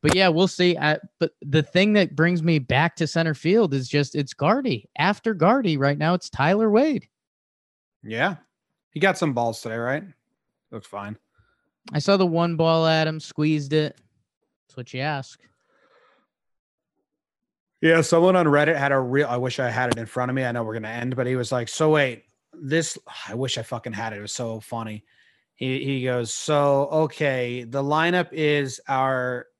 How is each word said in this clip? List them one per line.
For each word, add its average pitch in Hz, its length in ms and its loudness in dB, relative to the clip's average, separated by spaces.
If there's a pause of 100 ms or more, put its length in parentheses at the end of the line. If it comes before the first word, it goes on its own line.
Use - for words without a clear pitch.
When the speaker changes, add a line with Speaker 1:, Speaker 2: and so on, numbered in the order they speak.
Speaker 1:
But, 156 120 2
yeah, 185 140 4
we'll 175 220 4
see. 180 280 2
I, 151 220 0 (220)
but 165 100 0 (100)
the 147 220 2
thing 202 300 2
that 175 240 2
brings 170 260 2
me 165 160 4
back 135 380 0
to 160 100 -2
center 165 260 -2
field 180 400 2
is 131 140 -2
just, 143 260 0
it's 143 200 -4
Gardy. 196 640 -2
After 202 360 0
Gardy 185 440 2
right 139 200 2
now, 160 180 2
it's - 140 -6
Tyler 202 400 2
Wade. 254 380 2 (960)
Speaker 2:
Yeah. 127 320 -2 (540)
He 151 100 -8
got 185 180 2
some 156 140 0
balls 117 300 -2
today, 113 160 -8
right? 131 260 -4 (680)
Looks 110 160 -16
fine. 101 320 -12 (760)
Speaker 1:
I 151 60 0
saw 196 180 2
the 185 80 4
one 170 320 0
ball 165 280 2
at 160 220 2
him, 156 140 -6
squeezed 151 500 -2
it. 151 260 -2 (720)
That's - 80 -20
what 123 180 -14
you 127 60 -8
ask. 143 400 -6 (2500)
Speaker 2:
Yeah, 165 200 6
someone 175 340 4
on 175 100 4
Reddit 147 320 4
had 139 140 0
a 135 80 2
real, 131 280 0
I 123 100 -2
wish 123 220 -4
I 123 100 0
had 120 220 -2
it 113 60 -2
in 117 80 -8
front 123 240 -4
of 131 60 -4
me. 131 80 -2
I 123 80 -2
know 120 120 -4
we're 110 120 -8
gonna 110 140 -8
end, 120 260 -6
but 123 100 -2
he 127 100 -2
was 123 160 -4
like, 120 160 -4
"So 156 240 0
wait, 135 320 0 (300)
this," 160 440 -4 (300)
I - 60 -10
wish 123 240 -4
I 113 60 -8
fucking 117 300 -10
had 110 200 -8
it. 104 40 -12
It 104 40 -12
was 104 120 -12
so 113 260 -8
funny. 110 440 -10 (520)
He, 131 280 -6
he 135 200 -4
goes, 123 300 -4
"So, 143 580 2
okay, 131 720 -2
the 123 200 -6
lineup 165 480 0
is 147 560 -2
our 131 600 -2 (120)